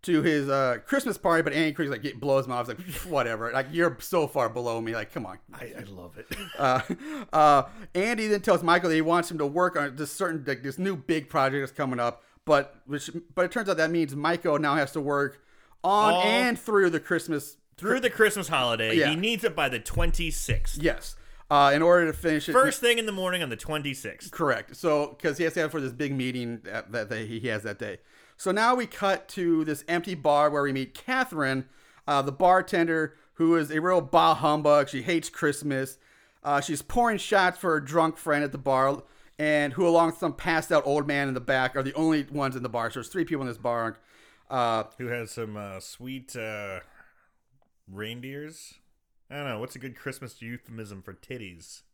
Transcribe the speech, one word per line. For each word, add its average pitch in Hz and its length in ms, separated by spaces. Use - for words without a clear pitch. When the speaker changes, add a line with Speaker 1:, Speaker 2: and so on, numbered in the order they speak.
Speaker 1:
to 160 200
his, 147 260
uh, 135 380
Christmas 269 320
party, 165 240
but 156 100
Andy 156 200
Creed's 143 180
like, 110 140
it 135 160
blows 135 260
him 131 60
off. 120 160
He's 110 100
like, 180 340
"Whatever. 117 400
Like, 131 200
"You're 165 280
so 156 280
far 123 200
below 117 320
me." 113 140
Like, 107 180
come 117 140
on." 92 120
Speaker 2:
I, 123 240
I 113 100
love 90 300
it. - 120
<laughs> - 60
Speaker 1:
Uh, 127 220
uh, 147 280
Andy 214 340
then 208 120
tells 175 220
Michael 175 260
that 160 60
he 160 80
wants 170 280
him 170 80
to 147 80
work 175 300
on 143 200
this 147 140
certain, 165 360
like, 131 160
this 135 160
new 185 180
big 151 320
project 139 340
that's 131 140
coming 127 240
up, 120 220
but 139 300
which, 139 240
but 180 100
it 180 60
turns 220 180
out 185 80
that 160 140
means 160 260
Michael 156 420
now 147 180
has 139 160
to 156 80
work 143 420
on 208 300
Speaker 2:
All 180 80
Speaker 1:
and 233 360
through 196 320
the 160 100
Christmas - 560
Speaker 2:
through 233 240
the 240 80
Christmas 208 400
holiday. 117 480
Speaker 1:
Yeah. 147 140
Speaker 2:
He 156 60
needs 214 280
it 180 120
by 147 120
the 123 120
twenty-sixth. 165 1040
Speaker 1:
Yes. - 340
Uh, 143 240
in 156 80
order 175 240
to 156 60
finish 156 360
it. 170 40
Speaker 2:
First 262 280
thing 240 180
in 226 80
the 208 60
morning 180 300
on 143 80
the 143 60
twenty-sixth. 143 720
Speaker 1:
Correct. 135 460
So, 151 320
'cause 151 180
he 170 60
has 160 100
to 175 60
have 156 100
for 156 100
this 131 120
big 139 220
meeting 123 500
that, 101 280
that, 110 180
that 110 160
he 113 220
has 107 160
that 104 140
day. 104 200
So 190 120
now 220 240
we 247 120
cut - 440
to 170 340
this 147 240
empty 170 260
bar 147 360
where 143 120
we 139 100
meet 135 220
Catherine, 156 720
uh, 143 140
the 139 100
bartender, 170 840
who 165 220
is 151 140
a 156 100
real 180 200
bah 160 340
humbug. 147 540
She 131 140
hates 165 280
Christmas. 139 680
Uh, 143 180
she's 143 220
pouring 233 360
shots 185 400
for 180 140
her 156 80
drunk 160 360
friend 147 280
at 135 80
the 139 60
bar, 135 440
and 151 340
who, 175 140
along 170 240
with 165 80
some 160 160
passed 160 380
out 147 140
old 143 200
man 143 220
in 131 60
the 123 60
back, 127 360
are 135 60
the 135 120
only 156 300
ones 139 320
in 123 60
the 127 60
bar. 117 220
So 131 100
there's 110 80
three 170 160
people 147 180
in 127 60
this 117 100
bar. 117 400
Uh, 117 340
Speaker 2:
Who 123 100
has 117 240
some, 107 240
uh, 98 240
sweet, 127 560
uh, 104 440
reindeers? 123 840
I 139 60
don't 143 120
know. 110 100
What's 123 160
a 127 60
good 127 160
Christmas 127 440
euphemism 113 600
for 95 120
titties? 95 680